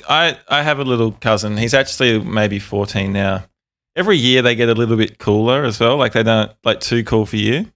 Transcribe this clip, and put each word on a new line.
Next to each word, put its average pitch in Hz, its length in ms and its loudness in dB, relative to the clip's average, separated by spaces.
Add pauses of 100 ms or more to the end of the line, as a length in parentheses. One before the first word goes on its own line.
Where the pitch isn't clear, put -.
I, 160 300 0 (100)
I 147 160 0
have 147 160 -2
a 139 60 -4
little 117 260 0
cousin. 107 460 -2
He's 113 160 -2
actually 127 460 2
maybe 107 380 -2
fourteen 98 540 -4
now. 98 320 -2 (540)
Every 190 180 2
year 127 260 2
they 120 140 2
get 117 140 2
a 117 40 4
little 113 220 2
bit 110 240 -2
cooler 117 460 0
as 113 120 -4
well. 117 200 2
Like, 127 160 0
they 113 100 2
don't, 110 260 2 (140)
like, 110 160 0
too 120 240 -2
cool 110 220 0
for 110 100 -8
you. 117 400 -2